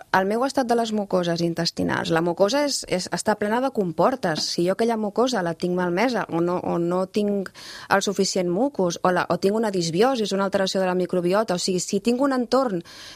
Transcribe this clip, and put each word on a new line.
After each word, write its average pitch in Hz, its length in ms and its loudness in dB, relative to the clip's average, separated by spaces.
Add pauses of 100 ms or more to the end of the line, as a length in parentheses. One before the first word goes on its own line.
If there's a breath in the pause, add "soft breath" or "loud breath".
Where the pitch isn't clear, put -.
(180)
el 190 80 4
meu 214 220 0
estat 269 180 0
de 240 80 2
les 233 180 0
mucoses 180 540 0
intestinals. 170 640 -2
La 165 160 2
mucosa 202 400 2
és, 269 140 -2 (100)
és, 180 240 -2
està 208 240 0
plena 214 240 0
de 269 140 0
comportes. 185 640 0
Si - 240 -2
jo 185 80 2
aquella 226 240 0
mucosa 214 480 0
la 170 80 -2
tinc 180 240 -2
malmesa 185 460 0 (100)
o 165 80 0
no, 175 140 0 (100)
o 180 160 -2
no 180 240 0
tinc 202 460 -2 (420 loud breath)
el 196 80 4
suficient 190 480 0
mucus 185 540 0
o, 185 100 4
la, 170 160 0
o 175 80 2
tinc 196 220 0
una 226 100 0
disbiosi, 196 640 0
una 196 160 0
alteració 190 320 0
de 185 80 2
la 180 80 0
microbiota, 180 560 0
o 175 80 -2
sigui, 185 180 0
si 196 220 -2
tinc 247 240 2
un 277 80 2
entorn, 247 480 0 (340 loud breath)